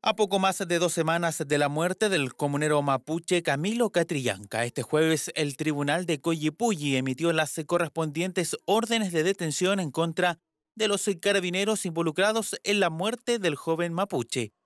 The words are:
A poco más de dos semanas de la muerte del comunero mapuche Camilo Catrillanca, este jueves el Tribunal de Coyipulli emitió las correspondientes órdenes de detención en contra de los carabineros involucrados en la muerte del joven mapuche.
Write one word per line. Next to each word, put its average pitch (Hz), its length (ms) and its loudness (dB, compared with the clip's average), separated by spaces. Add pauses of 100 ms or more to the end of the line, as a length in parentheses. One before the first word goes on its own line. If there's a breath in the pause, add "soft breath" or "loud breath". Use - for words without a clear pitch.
A 214 140 0
poco 202 220 2
más 190 180 2 (100)
de 170 120 2
dos 165 160 2
semanas 165 520 0
de 143 120 2
la 143 100 2
muerte 175 400 0
del 147 260 0
comunero 147 460 2
mapuche 156 640 0
Camilo 202 480 0
Catrillanca, 117 760 -2
este 120 160 -4
jueves 156 540 2
el 143 240 -4
Tribunal 147 480 0
de 160 160 -2
Coyipulli 151 720 0
emitió 135 380 0
las 156 320 -2
correspondientes 170 960 -2
órdenes 220 480 0
de 160 120 2
detención 180 540 0
en 165 120 -2
contra 170 480 0 (360)
de 214 140 0
los 202 160 0 (160)
carabineros 196 640 0
involucrados 180 800 0
en 202 160 0
la 180 80 4
muerte 220 500 -2
del 165 180 0
joven 165 360 -2
mapuche. 143 600 -2 (120)